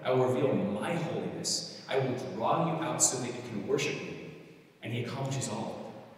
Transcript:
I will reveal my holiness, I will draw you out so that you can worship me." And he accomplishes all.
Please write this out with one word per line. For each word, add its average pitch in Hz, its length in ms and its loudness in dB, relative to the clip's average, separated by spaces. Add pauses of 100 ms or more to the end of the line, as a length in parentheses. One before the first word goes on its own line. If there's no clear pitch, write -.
I 127 80 2
will 127 160 6
reveal 127 260 4
my 127 400 2
holiness, - 920 -2
I 135 120 2
will 120 160 2 (200)
draw - 320 4
you 160 160 0
out - 180 0
so - 180 4
that 123 80 -2
you - 220 -6
can 101 180 -4
worship - 260 2
me." 82 380 -8 (520)
And 117 80 -4
he 120 120 -2
accomplishes 135 460 -2
all. - 440 -6 (240)